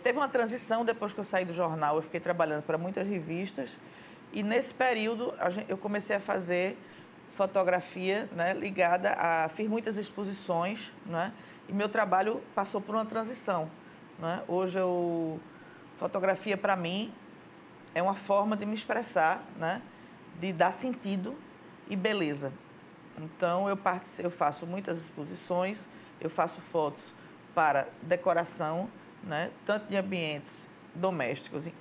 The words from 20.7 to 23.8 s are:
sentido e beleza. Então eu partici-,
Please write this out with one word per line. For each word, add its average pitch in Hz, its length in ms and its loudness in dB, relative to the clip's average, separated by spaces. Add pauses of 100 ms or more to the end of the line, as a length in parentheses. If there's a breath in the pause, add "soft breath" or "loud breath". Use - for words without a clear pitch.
sentido 208 640 -2 (540)
e 202 80 -4
beleza. 160 560 0 (680)
Então 175 520 0
eu 196 80 0
partici-, 180 440 -2